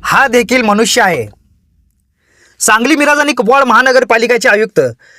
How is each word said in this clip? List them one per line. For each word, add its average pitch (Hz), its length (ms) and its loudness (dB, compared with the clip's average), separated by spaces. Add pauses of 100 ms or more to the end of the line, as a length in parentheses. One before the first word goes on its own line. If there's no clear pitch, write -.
हा 247 240 0
देखील 240 340 0
मनुष्य 220 400 0
आहे. 156 260 -2 (1300)
सांगली, 233 360 0
मिरज 294 240 0
आणि 294 140 -2
कुपवाड 262 300 0
महानगरपालिकेचे 247 880 0
आयुक्त 208 300 0 (400)